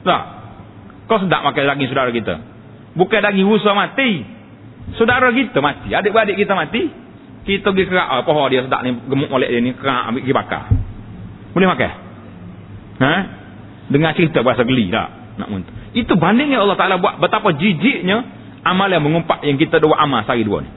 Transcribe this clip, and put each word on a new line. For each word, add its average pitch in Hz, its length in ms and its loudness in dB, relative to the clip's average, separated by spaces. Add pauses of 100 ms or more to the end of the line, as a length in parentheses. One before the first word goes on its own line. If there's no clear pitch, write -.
Tak? 151 200 0 (840)
Kau 220 160 2
sedap 156 240 2
makan 139 160 0 (120)
daging 139 120 -2
saudara 131 240 0
kita? 104 240 -2 (640)
Bukan 190 240 2
daging 196 240 4
rusa 208 240 4
mati. 196 560 0 (720)
Saudara 247 320 4
kita 226 320 0
mati, 135 320 -2
adik-beradik 202 400 2
kita 202 160 0
mati, 190 400 -2 (560)
kita 196 240 0
pergi 190 160 2
kerak, 180 160 0
"Ah, 127 240 0
pohon 151 240 2
dia 127 160 2
sedap 131 160 -2
ni, 127 80 -2
gemuk 127 400 -2
molek 135 160 2
dia 120 160 0
ni, 127 80 0
kerak, 127 400 -2
ambil 127 160 -4
pergi 131 80 2
bakar." 90 280 -2 (920)
Boleh 185 160 4
makan? 123 200 0 (1080)
Ha? 135 140 4 (760)
Dengar 156 320 2
cerita 147 240 2
berasa 120 240 2
geli 117 240 2
tak? - 480 -6
Nak 98 80 -8
muntah. 95 260 -8 (220)
Itu 240 240 2
bandingnya 240 400 4
Allah 196 160 2
Ta'ala 180 240 2
buat 151 240 0
betapa 196 320 2
jijiknya 185 640 0 (500)
amalan 185 320 2
mengumpat 156 480 0
yang 143 80 2
kita 160 240 4
dua 156 240 4
amal 123 240 0
sehari 120 160 0
dua 90 220 -2
ni. - 100 -16